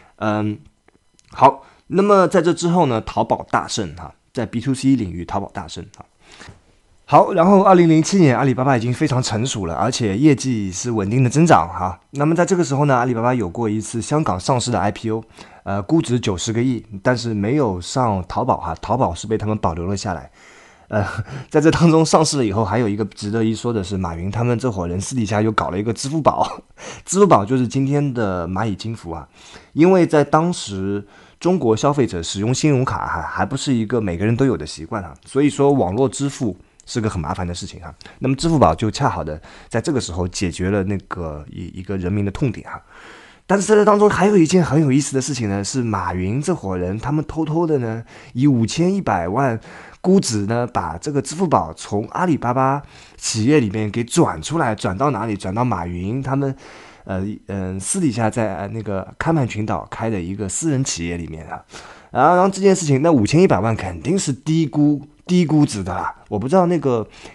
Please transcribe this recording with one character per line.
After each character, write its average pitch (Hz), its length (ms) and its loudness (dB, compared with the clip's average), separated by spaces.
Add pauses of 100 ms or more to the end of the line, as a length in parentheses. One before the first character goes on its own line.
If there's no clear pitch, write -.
(160)
嗯， 104 420 -2 (720)
好， - 340 4 (240)
那 185 140 0
么 196 260 6
在 180 120 2
这 165 140 2
之 170 140 -2
后 170 180 4
呢， 117 140 0
淘 - 240 -2
宝 101 260 -2
大 101 160 0
胜 87 300 -6
哈， 80 180 -18 (180)
在 113 140 -6
B 120 140 -6
to 135 120 -2
C 135 220 2
领 107 160 -2
域 87 140 -8
淘 101 160 -6
宝 101 120 -10
大 92 140 -12
胜 87 180 -14 (120)
哈。 - 80 -20 (1040)
好， 175 260 6
然 170 120 4
后 190 180 6
二 196 120 8
零 170 140 8
零 160 120 6
七 190 180 2
年， 139 180 6
阿 123 80 0
里 131 100 2
巴 127 80 -2
巴 131 140 2
已 113 40 0
经 123 140 -2
非 156 100 -2
常 127 160 0
成 117 240 -2
熟 110 220 -4
了， 82 80 -6
而 92 160 0
且 104 260 -2
业 147 160 6
绩 113 380 -2
是 117 220 -6
稳 101 180 0
定 131 140 2
的 120 60 2
增 151 140 4
长 90 240 6
哈。 90 300 -6 (120)
那 143 140 -4
么 160 120 2
在 175 100 4
这 190 80 2
个 175 80 2
时 139 100 -2
候 139 120 2
呢， 139 100 4
阿 120 100 2
里 131 80 0
巴 113 80 -2
巴 123 140 2
有 107 140 -2
过 113 200 -4
一 107 120 -2
次 113 200 -6
香 147 220 0
港 92 160 -2
上 123 220 0
市 123 100 -4
的 107 80 0
I 98 140 0
P - 180 -6
O， 110 140 -4 (400)
呃， 98 180 -4
估 160 180 2
值 123 200 0
九 101 160 -2
十 110 160 -6
个 117 100 0
亿， 127 240 -4 (160)
但 127 140 2
是 113 180 -4
没 107 220 0
有 104 240 0
上 104 480 -2
淘 - 160 -4
宝 117 140 0
哈， 82 220 -8
淘 107 160 -2
宝 110 160 0
是 - 140 -12
被 110 100 -2
他 101 80 -4
们 107 140 -2
保 90 160 -2
留 85 120 -6
了 101 100 -4
下 95 180 -6
来。 65 160 -14 (560)
呃， 104 180 -2 (220)
<laughs> 135 240 -14
在 156 100 2
这 151 80 6
当 160 220 4
中 160 160 4
上 165 180 4
市 147 120 -2
了 131 80 2
以 101 80 0
后， 110 120 0
还 101 140 -2
有 120 100 2
一 101 60 -2
个 107 120 -4
值 104 220 -10
得 113 140 -2
一 113 100 0
说 117 200 -4
的 107 100 -2
是， 95 140 -6
马 90 180 -4
云 87 160 -6
他 117 140 -2
们 120 120 0
这 123 140 -2
伙 92 160 -4
人 90 140 -4
私 131 160 -6
底 113 100 -2
下 107 160 0
又 110 80 2
搞 104 200 -2
了 90 80 -4
一 104 40 -4
个 113 100 -2
支 - 160 -8
付 151 140 -4
宝， - 400 0 (120)
<laughs> - 300 -18
支 180 140 -4
付 208 80 8
宝 120 180 6
就 127 120 0
是 127 100 2
今 135 180 0
天 143 300 0
的 92 320 -2
蚂 95 180 -4
蚁 104 120 -4
金 110 180 -8
服 87 160 -12
啊。 80 180 -12 (440)
因 165 180 6
为 180 160 6
在 156 160 4
当 160 300 2
时 101 520 -4 (360)
中 175 180 2
国 113 180 2
消 143 160 2
费 160 140 2
者 87 160 -6
使 98 160 -6
用 113 160 0
信 156 160 2
用 127 140 2
卡 85 200 -4
还， 82 160 -6
还 - 240 -4
不 131 120 -6
是 135 180 -2
一 113 100 0
个 117 160 -2
每 92 160 -4
个 90 80 -2
人 117 120 2
都 135 100 2
有 110 100 2
的 73 80 -6
习 76 200 -12
惯 104 180 -8
啊， 80 100 -14 (120)
所 135 180 0
以 143 80 4
说 143 220 2
网 101 220 0
络 131 140 2
支 139 200 -4
付 117 280 -6 (280)
是 - 160 -6
个 107 80 0
很 95 120 -6
麻 76 120 -4
烦 92 140 -6
的 87 80 -6
事 92 100 -12
情 - 160 -14
啊。 82 140 -16 (240)
那 127 100 -4
么 135 60 2
支 160 140 -2
付 160 100 4
宝 85 160 6
就 107 160 -2
恰 139 180 -2
好 87 140 -4
的 78 180 -8 (280)
在 113 120 -2
这 156 120 -2
个 123 80 0
时 - 100 -6
候 90 160 -4
解 87 240 -4
决 90 200 -4
了 101 120 0
那 98 240 -4
个 76 420 -10
一， 90 300 -14
一 92 60 -10
个 98 120 -6
人 90 160 -4
民 101 120 0
的 98 80 -4
痛 - 180 -2
点 - 180 -10
啊。 - 140 -16 (640)
但 202 140 2
是 170 60 -4
在 214 100 4
这 208 80 6
当 208 140 6
中 208 120 6
还 180 160 2
有 208 100 6
一 165 100 6
件 180 180 4
很 139 160 2
有 147 100 4
意 135 100 4
思 139 140 -4
的 135 60 0
事 143 120 -4
情 120 160 -4
呢， 101 140 -2
是 127 200 -4
马 95 320 -2
云 98 280 -2
这 180 100 -2
伙 95 240 -4
人 90 220 -4
他 131 140 -6
们 151 120 -2
偷 160 200 -6
偷 156 200 0
的 156 140 0
呢， 117 240 -6 (300)
以 127 140 2
五 123 180 4
千 170 280 0
一 196 80 -2
百 95 280 -2
万 117 300 0 (420)
估 190 200 4
值 104 260 -2
呢， 117 220 -2
把 85 280 -6
这 147 140 -8
个 139 100 -2
支 151 140 -6
付 175 140 -2
宝 87 260 0
从 - 360 -6
阿 180 160 -2
里 156 100 2
巴 120 180 -2
巴 135 260 0 (360)
企 110 300 -4
业 151 120 6
里 117 100 2
面 107 220 -4
给 117 140 -4
转 110 360 0
出 143 180 -6
来， 127 140 0
转 95 240 -4
到 139 140 0
哪 113 160 -4
里？ 104 100 -4
转 95 160 -8
到 117 120 0
马 95 200 -4
云 92 380 -6
他 131 140 -4
们， 139 180 -2 (500)
呃， 95 220 -6 (220)
嗯， 95 320 -6
私 - 180 -6
底 156 140 0
下 110 180 0
在， 104 260 -2
呃， 101 120 -8
那 110 120 -8
个 98 380 -6
开 160 140 -2
曼 143 140 2
群 110 200 -6
岛 92 240 -4
开 113 180 -6
的 104 120 -4
一 90 160 -6
个 101 120 -6
私 160 220 -4
人 135 140 0
企 85 240 -6
业 85 80 -6
里 85 100 -8
面 78 220 -14
啊。 - 120 -12 (520)
然 131 160 4
后， 180 80 4
然 180 80 4
后 196 40 4
这 190 120 -4
件 196 140 6
事 165 120 -4
情， 135 160 2
那 170 80 4
五 123 160 4
千 165 160 4
一 190 60 6
百 117 100 2
万 110 160 0
肯 87 260 -8
定 175 180 -2
是 147 140 -4
低 160 340 0
估， 147 360 2 (240)
低 180 180 4
估 151 220 4
值 101 180 -4
的 92 100 -6
啦。 90 180 -6 (160)
我 104 100 -4
不 113 100 -4
知 180 80 4
道 180 100 6
那 175 120 2
个 120 280 0 (280)